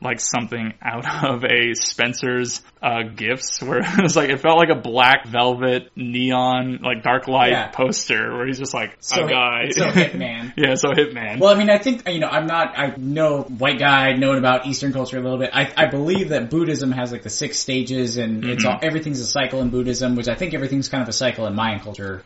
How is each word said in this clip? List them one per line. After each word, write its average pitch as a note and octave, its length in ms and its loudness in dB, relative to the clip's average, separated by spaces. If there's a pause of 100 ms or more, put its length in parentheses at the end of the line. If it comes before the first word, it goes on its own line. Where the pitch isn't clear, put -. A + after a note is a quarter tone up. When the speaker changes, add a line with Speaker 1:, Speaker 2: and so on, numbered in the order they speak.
Speaker 1:
like B2 200 -4
something A2+ 600 -4
out A#2 240 -6
<laughs> - 200 -4
of B2+ 200 -2
a A#2+ 300 2
Spencer's, B2 880 -4 (180)
uh, A#2 220 -2 (140)
Gifts, A2 440 -4
where B2+ 180 -2
<laughs> - 40 0
it - 220 0
was E3 100 4
like, D3 160 2
it C#3 80 0
felt D#3+ 200 6
like E3 120 6
a C#3+ 100 2
black B2+ 460 4
velvet B2 680 2
neon, B2+ 840 0
like, B2+ 100 0 (100)
dark B2+ 240 2
light B2+ 260 4
Speaker 2:
Yeah. A#2+ 160 0
Speaker 1:
poster A#2 680 -2
where B2 100 -4
he's C3 120 -4
just C3+ 160 -8
like, A2 260 -6
Speaker 2:
So C3+ 240 0
Speaker 1:
a B2 40 -2
guy. B2 420 2
Speaker 2:
so E3 200 0
Hitman. B2+ 640 -2
Speaker 1:
<laughs> D3+ 80 -2
Yeah, C3+ 120 4
so C#3+ 160 0
Hitman. B2+ 480 0
Speaker 2:
Well, G3 160 8
I - 40 0
mean, G#3 120 4
I G#3 80 6
think, A#3+ 300 -2
you F3 100 -2
know, D3+ 100 0
I'm D#3 180 0
not, E3 320 0
I C#3 200 0
know C#3+ 440 0
white C3 360 -2
guy, C3+ 340 4
knowing C3+ 260 2
about B2+ 280 2
Eastern C#3 260 -2
culture C3 260 -4
a B2+ 40 -4
little B2+ 160 -2
bit. B2+ 160 -2
I, C#3 220 0
I D#3+ 100 4
believe D#3 440 0
that A#2+ 200 -2
Buddhism D3+ 420 0
has, B2 200 -4
like, A#2+ 100 -10
the G#2+ 80 -10
six - 280 -6
stages, B2+ 600 -2
and A2 260 -2
it's A#2+ 180 -2
Speaker 1:
Mm-hmm. B2 120 2
Speaker 2:
all, - 80 -6
everything's D#3 380 -2
a A#2+ 60 -8
cycle C3 360 -2
in A#2+ 80 0
Buddhism, B2 460 -2
which A#2+ 120 -2
I A#2 60 0
think F3 200 -6
everything's C3+ 360 -2
kind C3+ 120 -2
of A#2 60 -6
a A2+ 60 -6
cycle A#2 320 -2
in G2+ 80 -4
Mayan G#2+ 260 -2
culture G2 460 -10